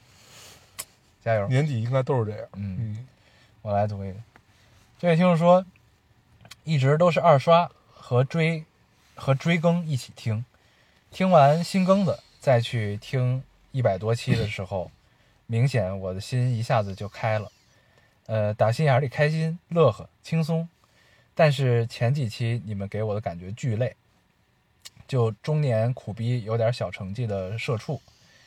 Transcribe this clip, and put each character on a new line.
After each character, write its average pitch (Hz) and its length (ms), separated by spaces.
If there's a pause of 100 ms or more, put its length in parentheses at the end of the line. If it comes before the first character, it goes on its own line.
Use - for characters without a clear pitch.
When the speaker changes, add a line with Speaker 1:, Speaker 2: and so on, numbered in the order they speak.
(1200)
Speaker 1:
加 113 100
油。 101 140
Speaker 2:
年 131 180
底 123 160
应 117 80
该 135 120
都 131 160
是 107 120
这 104 60
样。 110 180
Speaker 1:
嗯。 98 260
Speaker 2:
嗯。 110 260 (560)
Speaker 1:
我 104 100
来 101 140
读 101 180
一 98 60
个。 92 60 (840)
这 175 100
位 165 60
听 175 100
众 175 120
说， 180 280 (1000)
一 156 140
直 135 180
都 175 140
是 165 100
二 156 180
刷 170 320 (220)
和 123 320
追， 160 400 (500)
和 - 200
追 170 240
更 170 280
一 151 100
起 - 200
听， 110 280 (680)
听 190 200
完 156 320
新 185 220
更 190 200
的 120 140 (220)
再 123 200
去 107 360
听 127 460 (300)
一 131 100
百 98 160
多 110 160
期 120 200
的 110 140
时 101 160
候， 92 260 (280)
<clears throat> - 280
明 120 220
显 104 320
我 92 140
的 95 60
心 127 300
一 113 120
下 117 200
子 98 120
就 98 140
开 107 300
了。 101 140 (760)
呃， 107 280
打 110 160
心 156 160
眼 131 140
里 135 80
开 151 220
心、 160 280 (100)
乐 160 220
呵、 - 180 (140)
轻 165 220
松。 165 240 (680)
但 156 160
是 123 360
前 120 260
几 143 160
期 117 380
你 107 80
们 98 140
给 104 140
我 107 120
的 107 60
感 87 180
觉 90 140
巨 113 240
累， 110 180 (1120)
就 117 240 (120)
中 151 200
年 120 320
苦 - 180
逼、 113 320
有 110 120
点 113 160
小 92 180
成 95 240
绩 120 120
的 98 320
社 113 200
畜， - 220 (460)